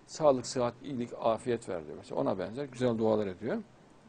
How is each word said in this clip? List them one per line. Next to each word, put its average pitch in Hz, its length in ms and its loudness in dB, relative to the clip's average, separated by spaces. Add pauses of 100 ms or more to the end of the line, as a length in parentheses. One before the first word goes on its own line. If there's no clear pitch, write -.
Sağlık, 135 400 4
sıhhat, 120 260 0 (100)
iyilik, 120 260 -4 (120)
afiyet 117 480 0
ver," 82 160 -4
diyor. 78 120 -12
Mesela - 240 -4
ona 117 180 0
benzer 107 260 -4
güzel 123 320 0
dualar 110 300 4
ediyor. 104 300 -4 (520)